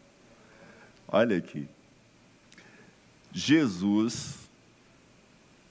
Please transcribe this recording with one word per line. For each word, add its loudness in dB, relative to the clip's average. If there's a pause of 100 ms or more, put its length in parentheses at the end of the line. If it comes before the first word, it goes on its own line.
(1080)
Olha 2
aqui. -8 (1600)
Jesus 0 (1200)